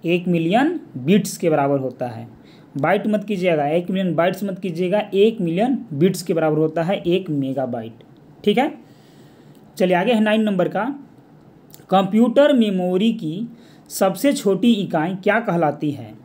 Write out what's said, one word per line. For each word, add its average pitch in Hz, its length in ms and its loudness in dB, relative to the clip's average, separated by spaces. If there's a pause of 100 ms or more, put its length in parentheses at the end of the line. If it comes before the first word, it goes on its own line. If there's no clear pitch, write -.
एक 175 220 0
मिलियन 175 400 2 (280)
बिट्स 156 400 0
के 170 140 0
बराबर 143 280 2
होता 127 300 -6
है। 113 180 -12 (500)
बाइट 185 300 0
मत 214 180 -2
कीजिएगा, 175 420 0
एक 175 240 -2
मिलियन 185 240 -2
बाइट्स 185 300 0
मत 190 140 -6
कीजिएगा, 180 400 -2 (160)
एक 214 260 4
मिलियन 185 380 0 (140)
बिट्स 165 300 2
के 185 120 -2
बराबर 156 240 2
होता 160 240 0
है 185 160 -2
एक 175 320 -2
मेगाबाइट, 127 640 -4 (520)
ठीक 208 140 2
है। 294 140 0 (1040)
चलिए 180 200 2
आगे 202 160 0
है 214 80 2
नाइन 214 220 2
नंबर 185 260 0
का, 185 160 -2 (1040)
कंप्यूटर 226 600 4
मेमोरी 196 640 2
की 175 340 -8 (420)
सबसे 196 420 0
छोटी 208 420 2
इकाई 180 420 -2
क्या 202 240 0
कहलाती 156 500 0
है 113 220 -12 (120)